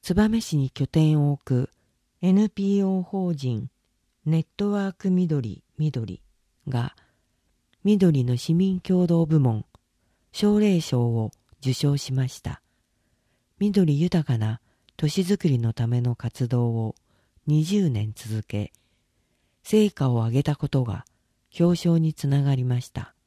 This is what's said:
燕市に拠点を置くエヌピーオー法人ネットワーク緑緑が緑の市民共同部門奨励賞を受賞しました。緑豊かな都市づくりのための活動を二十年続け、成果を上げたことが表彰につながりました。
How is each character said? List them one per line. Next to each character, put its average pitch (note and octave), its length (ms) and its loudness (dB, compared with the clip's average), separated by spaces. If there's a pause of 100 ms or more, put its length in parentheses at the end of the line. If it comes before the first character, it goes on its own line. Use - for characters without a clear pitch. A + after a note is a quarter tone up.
燕 G#3+ 380 2
市 - 160 -4
に C3+ 140 0
拠 - 180 -4
点 D#3 340 2
を C#3+ 100 2
置 C#3 120 -6
く B2 260 -2 (520)
エ F#3 100 2
ヌ G#3 160 4
ピ G3 340 0
ー F#3+ 40 0
オ F#3+ 140 0
ー - 40 -6
法 F3+ 280 -4
人 B2+ 380 -4 (540)
ネ D#3+ 140 0
ッ E3 80 -2 (100)
ト G3+ 160 -2
ワ G3 160 -2
ー F#3+ 60 -8
ク F#3+ 180 -2
緑 D#3 500 -2 (160)
緑 B2 440 -4 (440)
が B2 300 -6 (880)
緑 F3+ 400 4
の B2 120 0
市 E3 160 -2
民 F#3 280 2
共 F3+ 260 2
同 E3 200 4
部 D#3 120 4
門 A#2 260 2 (680)
奨 G#3 260 2
励 G3+ 220 4
賞 B2 220 -2
を A#2 280 -2 (300)
受 C3 120 -2
賞 C#3+ 240 0
し C3+ 160 -6
ま C3 140 0
し - 140 -10
た。 - 220 -12 (1000)
緑 F#3+ 400 2
豊 E3+ 240 0
か A#2+ 140 0
な G#2+ 220 -4 (360)
都 D3+ 120 -2
市 F#3+ 140 -2
づ F#3+ 160 0
く F3+ 100 0
り C3 100 2
の A2+ 140 -2
た A#2 140 -4
め B2 160 0
の B2 120 -2
活 A#2 320 -6
動 A#2+ 260 0
を A2+ 220 -4 (520)
二 D3+ 180 2
十 F#3+ 240 0
年 G#2+ 260 -4
続 A2 280 -8
け、 G#2 280 -6 (920)
成 G#3+ 280 2
果 C3+ 200 -2
を A#2+ 60 2
上 A2+ 140 0
げ C3+ 120 0
た D3 140 -2
こ C#3+ 120 -6
と C3 160 0
が G#2+ 220 -8 (520)
表 E3+ 300 2
彰 E3 100 4
に D#3+ 140 0
つ - 160 -6
な C#3 140 2
が C#3 120 2
り B2+ 100 -2
ま B2 180 -2
し - 80 -16
た。 - 240 -12 (120)